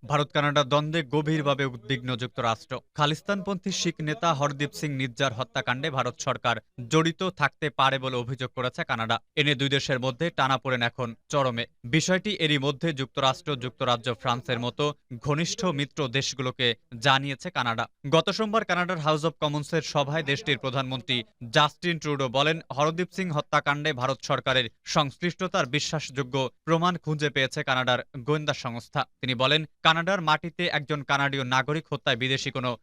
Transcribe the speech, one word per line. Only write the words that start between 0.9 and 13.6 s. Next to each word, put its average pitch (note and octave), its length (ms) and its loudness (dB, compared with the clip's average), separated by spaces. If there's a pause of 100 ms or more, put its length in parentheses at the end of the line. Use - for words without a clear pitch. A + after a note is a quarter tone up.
গভীরভাবে D3 520 2
উদ্বিগ্ন B2 500 -4
যুক্তরাষ্ট্র। A#2 580 -4 (220)
খালিস্তানপন্থী F3+ 760 -2
শিখ F3 300 -2
নেতা D3+ 320 0
হরদীপ C#3+ 400 0
সিং D#3 220 -4
নিজ্জার C3 420 -2
হত্যাকাণ্ডে C3 520 -2
ভারত B2 300 -2
সরকার A#2+ 360 0 (340)
জড়িত E3 320 2 (140)
থাকতে A3 340 0
পারে C3+ 300 2
বলে C3 180 -4
অভিযোগ B2 340 -4
করেছে B2+ 320 -4
কানাডা। A2+ 340 0 (180)
এ D#3 80 2
নিয়ে C#3+ 180 2
দুই C#3 80 2
দেশের C3+ 300 0
মধ্যে B2+ 300 -2
টানাপোড়েন C3 540 0
এখন A#2+ 260 -2 (200)
চরমে। B2+ 340 0 (280)
বিষয়টি F3+ 480 2
এরই D3+ 200 2
মধ্যে C#3+ 340 0
যুক্তরাষ্ট্র, C3+ 640 -2
যুক্তরাজ্য, B2 600 -2